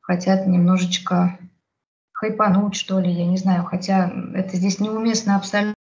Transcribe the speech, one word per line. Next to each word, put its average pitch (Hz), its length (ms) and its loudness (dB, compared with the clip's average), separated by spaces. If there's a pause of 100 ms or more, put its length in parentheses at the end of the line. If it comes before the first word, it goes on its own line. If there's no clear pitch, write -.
хотят 190 440 0
немножечко 180 920 2 (720)
хайпануть, 208 640 0
что 190 240 -2
ли, 180 100 0
я 175 160 0
не 180 120 2
знаю. 185 260 0
Хотя 185 480 0 (220)
это 190 220 -4
здесь 185 240 -2
неуместно 214 560 0
абсолютно 208 380 -2 (160)